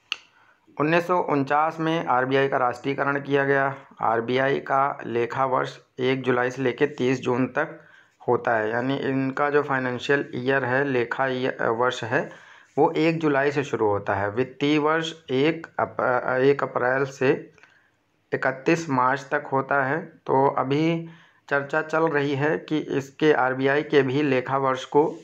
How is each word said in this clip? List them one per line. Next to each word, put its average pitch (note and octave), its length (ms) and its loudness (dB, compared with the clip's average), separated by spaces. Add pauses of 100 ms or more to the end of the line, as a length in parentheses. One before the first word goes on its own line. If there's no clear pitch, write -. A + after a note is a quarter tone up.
(800)
उन्नीस E3 280 2
सौ F3+ 140 2
उनचास D3 580 0
में D#3+ 260 -2
आरबीआई C3 420 2
का C3+ 100 -2
राष्ट्रीयकरण C3+ 640 -2
किया C#3 220 0
गया। C3+ 320 0 (260)
आरबीआई B2+ 580 0
का C#3 460 -2
लेखा A#2 400 -2
वर्ष C#3 340 -2 (200)
एक C3 240 0
जुलाई B2 280 0
से C3+ 100 -8
लेके B2+ 260 2
तीस C3 340 0
जून B2 260 0
तक D3+ 320 -6 (480)
होता A#2+ 300 2
है, G#2+ 120 0
यानी B2 280 -2
इनका C3+ 520 -2
जो C#3+ 140 2
फाइनेंशियल C3 720 -2
ईयर C3 300 0
है, B2+ 180 0
लेखा C3 440 0
ईय-, B2+ 340 -4
वर्ष A#2+ 420 0
है, C3 280 -2 (460)
वो D#3+ 140 4
एक D#3+ 280 0
जुलाई C#3+ 320 2
से C#3 120 -2
शुरू A2 240 -2
होता G2+ 280 0
है। G2+ 140 -2
वित्तीय C3 500 0
वर्ष D#3+ 340 0 (180)
एक D#3 360 0 (120)
अप-, B2 640 0
एक C#3 220 4
अप्रैल B2+ 420 0
से C3+ 460 0 (840)
इकतीस D3+ 560 0
मार्च C3 420 0
तक D3 120 -2 (100)
होता C3+ 300 0
है। C#3 160 0
तो C3+ 480 0
अभी D#3 640 0 (400)
चर्चा C#3+ 320 0
चल D#3 220 0
रही C#3+ 320 0
है D3+ 220 0
कि D#3 200 -4
इसके, C#3+ 560 0
आरबीआई C3+ 500 2
के D3+ 180 4
भी C3 200 0
लेखा C3 360 0
वर्ष C3 280 0
को D3 380 2